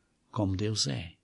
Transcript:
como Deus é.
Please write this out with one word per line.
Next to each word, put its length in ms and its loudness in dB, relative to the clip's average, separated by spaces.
como 240 2
Deus 320 0
é. 360 -4